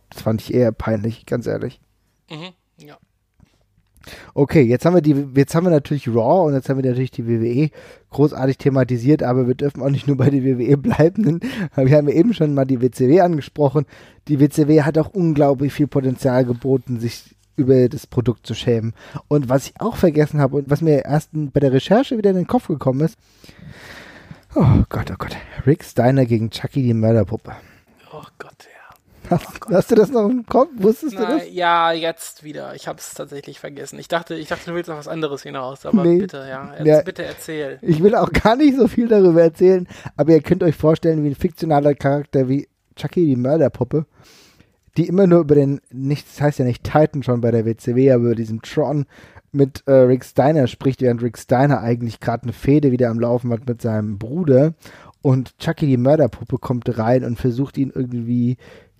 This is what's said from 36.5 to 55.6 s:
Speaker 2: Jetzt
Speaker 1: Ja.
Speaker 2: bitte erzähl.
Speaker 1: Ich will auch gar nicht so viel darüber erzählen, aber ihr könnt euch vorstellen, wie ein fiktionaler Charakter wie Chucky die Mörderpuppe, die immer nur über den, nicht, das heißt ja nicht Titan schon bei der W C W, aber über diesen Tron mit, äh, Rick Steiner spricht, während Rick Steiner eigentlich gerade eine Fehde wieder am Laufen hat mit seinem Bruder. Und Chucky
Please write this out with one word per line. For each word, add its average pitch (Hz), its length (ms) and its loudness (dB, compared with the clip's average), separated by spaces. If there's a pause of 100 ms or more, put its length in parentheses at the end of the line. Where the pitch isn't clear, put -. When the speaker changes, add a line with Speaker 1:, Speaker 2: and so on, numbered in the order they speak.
Speaker 2:
Jetzt 151 100 0
Speaker 1:
Ja. 151 140 6
Speaker 2:
bitte 175 240 -10
erzähl. 151 560 -10
Speaker 1:
Ich 156 200 0
will 208 140 0
auch 185 160 0
gar 220 240 0
nicht 277 220 2
so 240 100 4
viel 233 220 -2
darüber 185 320 6
erzählen, 180 440 2 (300)
aber 151 160 2
ihr 156 100 6
könnt 180 220 -2
euch 165 140 0
vorstellen, 156 480 0
wie 147 60 0
ein 135 40 -6
fiktionaler 147 580 0
Charakter 139 540 -2
wie 139 220 -4 (260)
Chucky 170 300 -2
die 139 100 2
Mörderpuppe, 135 720 0 (920)
die 170 100 0
immer 185 200 4
nur 170 140 6
über 147 140 2
den, 139 240 2 (120)
nicht, 135 360 -6
das - 140 -10
heißt 147 180 0
ja 131 60 2
nicht 123 180 -4
Titan 151 400 0
schon 123 160 -2
bei 117 120 0
der 113 120 0
W 113 140 -4
C - 180 -4
W, 135 160 4
aber 120 120 4
über 120 120 0
diesen 110 280 -8
Tron 143 420 -4 (460)
mit, 131 340 0
äh, 139 60 0
Rick 127 340 4
Steiner 143 420 2
spricht, - 340 -4
während 120 200 0
Rick 120 160 -6
Steiner 135 420 0
eigentlich 117 400 -4
gerade 117 240 -6
eine 113 100 -8
Fehde 143 380 2
wieder 123 180 2
am 113 100 -4
Laufen 120 320 0
hat 117 160 -6
mit 117 140 -8
seinem 110 360 -4
Bruder. 143 560 2 (480)
Und 131 380 -2
Chucky 165 260 -4